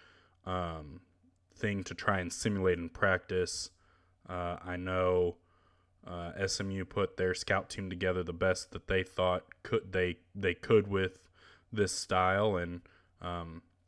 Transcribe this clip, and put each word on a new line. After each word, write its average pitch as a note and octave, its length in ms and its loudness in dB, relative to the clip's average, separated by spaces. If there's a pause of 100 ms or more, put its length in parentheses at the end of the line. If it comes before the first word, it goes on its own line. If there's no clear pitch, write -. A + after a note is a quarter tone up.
(440)
um, E2 560 -6 (560)
thing G2+ 280 -2
to - 100 -10
try G2 260 0
and F2 100 -4
simulate F#2 480 0
in E2+ 120 -6
practice. - 800 -2 (580)
Uh, F2 360 -4
I F2+ 120 -6
know, F2+ 600 2 (720)
uh, F2 300 -8
S F#2+ 240 -2
M G2 100 -4
U F#2+ 140 -4
put - 320 -2
their F#2 180 2
scout - 360 -2
team G2 180 -6
together F2+ 340 0
the E2+ 120 -6
best F#2 380 0
that - 140 -12
they F#2+ 160 2
thought F2+ 440 0 (160)
could, G2+ 300 -2
they, F2+ 260 0 (160)
they G2 200 0
could G#2 320 4
with F#2+ 400 -2 (460)
this G#2 200 2
style, F#2+ 640 4
and, F2 260 -4 (380)
um, E2+ 420 -8 (260)